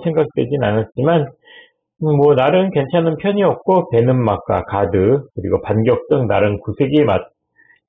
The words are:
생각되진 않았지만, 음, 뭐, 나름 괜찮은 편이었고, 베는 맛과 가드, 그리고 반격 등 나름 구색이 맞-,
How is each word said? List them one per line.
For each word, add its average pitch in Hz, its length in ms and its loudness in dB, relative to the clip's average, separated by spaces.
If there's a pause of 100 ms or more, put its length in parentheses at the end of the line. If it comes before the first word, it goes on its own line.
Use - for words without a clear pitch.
생각되진 143 600 -2
않았지만, 123 640 0 (760)
음, 151 140 0
뭐, 143 180 4
나름 170 360 2
괜찮은 156 460 -2
편이었고, 190 720 0
베는 120 320 2
맛과 95 460 -2
가드, 101 540 0 (120)
그리고 - 280 -4
반격 113 460 0
등 131 180 0
나름 101 340 0
구색이 139 420 0
맞-, 95 240 -2 (600)